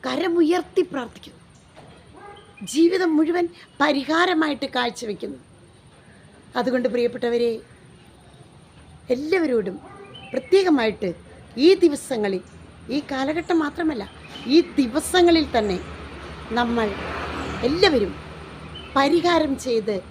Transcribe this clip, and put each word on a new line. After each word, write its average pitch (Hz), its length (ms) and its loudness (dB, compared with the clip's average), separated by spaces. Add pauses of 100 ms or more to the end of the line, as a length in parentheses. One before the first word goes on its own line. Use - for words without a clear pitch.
കരമുയർത്തി 339 800 0
പ്രാർത്ഥിക്കുന്നു, - 500 -12 (1300)
ജീവിതം 339 460 4
മുഴുവൻ 330 280 2 (360)
പരിഹാരമായിട്ട് 302 920 0
കാഴ്ചവെക്കുന്നു. 240 640 -6 (1200)
അതുകൊണ്ട് 247 360 0
പ്രിയപ്പെട്ടവരെ, 240 580 0 (1600)
എല്ലാവരോടും 269 640 0 (560)
പ്രത്യേകമായിട്ട് 254 760 2 (580)
ഈ - 20 10 (160)
ദിവസങ്ങളിൽ, 214 580 0 (540)
ഈ - 20 0 (120)
കാലഘട്ടം 311 540 -2
മാത്രമല്ല, 294 400 -4 (500)
ഈ 330 40 8 (220)
ദിവസങ്ങളിൽ 320 760 4
തന്നെ 208 240 0 (800)
നമ്മൾ 233 320 0 (760)
എല്ലാവരും 285 440 4 (840)
പരിഹാരം 311 580 4 (120)
ചെയ്ത് 220 300 0 (140)